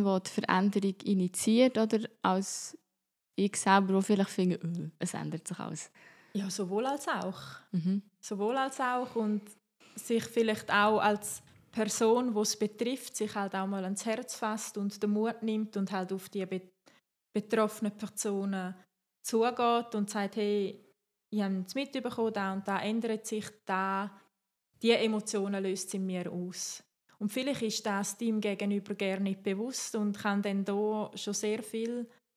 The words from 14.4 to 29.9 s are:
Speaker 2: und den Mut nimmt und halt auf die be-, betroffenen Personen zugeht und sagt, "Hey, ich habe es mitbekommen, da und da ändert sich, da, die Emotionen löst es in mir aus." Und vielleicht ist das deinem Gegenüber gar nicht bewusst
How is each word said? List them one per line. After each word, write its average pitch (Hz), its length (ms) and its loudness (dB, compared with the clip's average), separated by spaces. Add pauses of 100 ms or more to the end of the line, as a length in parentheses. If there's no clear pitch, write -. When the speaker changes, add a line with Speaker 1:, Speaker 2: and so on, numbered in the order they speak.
Speaker 2:
und 202 240 -2
den 208 80 2
Mut 220 320 0
nimmt 220 340 -2
und 196 160 0
halt 185 200 -2
auf 190 160 -6
die 196 180 -4
be-, 185 240 -6 (640)
betroffenen 214 600 0
Personen 196 800 -4 (480)
zugeht 233 720 2
und 202 140 0
sagt, 202 280 -2
"Hey, 208 460 0 (480)
ich 214 120 0
habe 190 240 0
es - 80 -14
mitbekommen, 254 580 -2
da 196 220 -2
und 196 120 -6
da 196 140 0
ändert 220 460 -2
sich, 214 200 -4 (200)
da, 190 440 0 (720)
die 226 100 6
Emotionen 208 720 2
löst 190 260 -2
es - 60 -8
in 190 120 -2
mir 180 260 -4
aus." - 500 -6 (360)
Und 208 140 -2
vielleicht 262 300 -2
ist 220 240 -2
das 202 320 -2
deinem 220 220 0
Gegenüber 202 540 0
gar 196 260 -2
nicht 190 220 -2
bewusst 214 540 -4